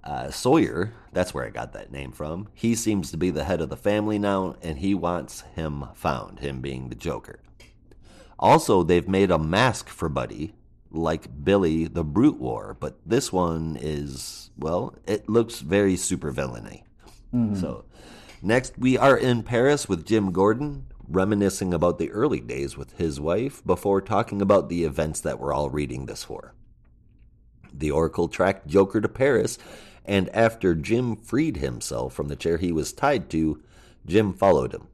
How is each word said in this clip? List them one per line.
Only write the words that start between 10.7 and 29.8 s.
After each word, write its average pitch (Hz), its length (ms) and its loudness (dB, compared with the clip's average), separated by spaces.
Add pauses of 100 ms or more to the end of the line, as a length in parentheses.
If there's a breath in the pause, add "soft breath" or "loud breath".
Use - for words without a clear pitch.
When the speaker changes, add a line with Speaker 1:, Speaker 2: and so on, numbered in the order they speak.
Speaker 1:
like 80 540 -4
Billy 82 420 2
the 82 160 -4
Brute 95 360 4
wore, 57 380 -8
but 69 280 -10
this 117 260 0
one 82 480 -2
is, 71 760 -8
well, 87 380 -4 (120)
it 104 220 -4
looks 113 320 0
very 95 340 4
supervillainy. 64 880 -6 (500 soft breath)
Speaker 2:
Mm-hmm. 110 220 2
Speaker 1:
So, 76 300 -6 (560 loud breath)
next, 123 360 0
we 127 200 2
are 131 200 8
in 120 260 2
Paris 127 440 2
with 85 180 -2
Jim 104 280 2
Gordon, 120 540 0 (200)
reminiscing 95 680 2
about 85 240 2
the - 140 -4
early 107 300 0
days 64 340 -8
with 67 220 -14
his 73 240 -2
wife 101 440 -2
before 98 360 2
talking 101 400 -2
about 98 260 4
the 85 160 -2
events 78 380 -2
that 65 180 -6
we're 69 140 -4
all 71 160 -2
reading 67 380 -6
this - 180 -12
for. - 280 -14 (1200)
The 73 180 -4
Oracle 80 360 0
tracked 92 400 0
Joker 98 320 4
to 107 100 -2
Paris, 120 480 0 (480 loud breath)